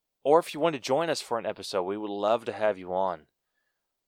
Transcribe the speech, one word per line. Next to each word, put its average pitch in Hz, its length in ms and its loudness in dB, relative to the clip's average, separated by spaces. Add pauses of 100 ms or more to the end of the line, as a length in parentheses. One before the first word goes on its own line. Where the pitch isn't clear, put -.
(240)
or 147 160 6
if - 120 -2
you 147 80 -8
want 160 140 4
to 127 60 -6
join 147 300 0
us 139 100 -2
for 117 180 -2
an 95 80 -6
episode, 98 380 -2
we 101 120 -2
would 107 140 -6
love 104 360 2
to 117 60 -2
have 104 260 0
you 90 140 -10
on. 90 340 -2 (800)